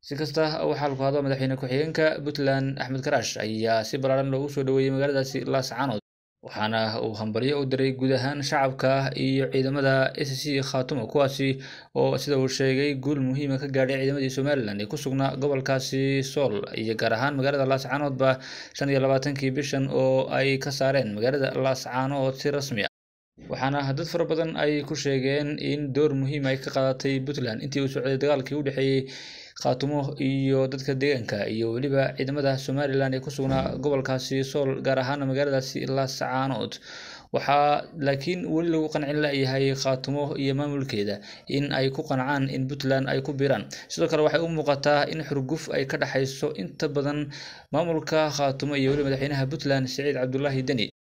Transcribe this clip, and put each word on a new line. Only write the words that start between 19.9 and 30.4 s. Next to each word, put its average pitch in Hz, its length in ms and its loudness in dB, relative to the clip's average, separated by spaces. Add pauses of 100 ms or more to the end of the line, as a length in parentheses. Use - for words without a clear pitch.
ay 135 320 2
ka 139 80 -4
saareen 135 480 0
magaalada 135 400 0
Laascaanood 131 800 0
si 143 160 -2
rasmi 131 320 -2
ah. - 80 -4 (560)
Waxaana 135 320 0 (160)
dad 165 80 -4
fara 165 240 -2
badan 160 320 0
ay 147 240 2
ku 147 100 -6
sheegeen 139 640 0
in 143 380 -2
door 147 160 4
muhiim 135 320 0
ay 131 160 0
ka 139 80 -8
qaadatay 135 560 0
Puntland 131 400 -4
intii 139 180 -2
uu 135 60 2
socday 135 320 0
dagaalkii 143 400 2
u - 20 -2
dhexeeyey 135 460 0 (460)
Khaatumo 139 640 -2
iyo 135 480 2